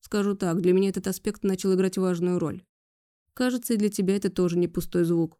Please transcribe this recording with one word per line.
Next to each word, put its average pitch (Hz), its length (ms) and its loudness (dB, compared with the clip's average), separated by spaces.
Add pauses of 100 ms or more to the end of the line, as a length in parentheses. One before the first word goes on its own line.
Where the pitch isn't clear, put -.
Скажу 202 340 -2
так, 180 260 -2
для 180 120 4
меня 190 160 4
этот 185 180 -6
аспект - 380 -6
начал 190 300 0
играть 185 220 2
важную 180 440 0
роль. - 240 -4 (680)
Кажется, 247 400 -2
и - 20 0
для 208 120 0
тебя 196 280 0
это 196 140 0
тоже 175 280 0
не 175 80 2
пустой 170 380 -2
звук. 165 360 0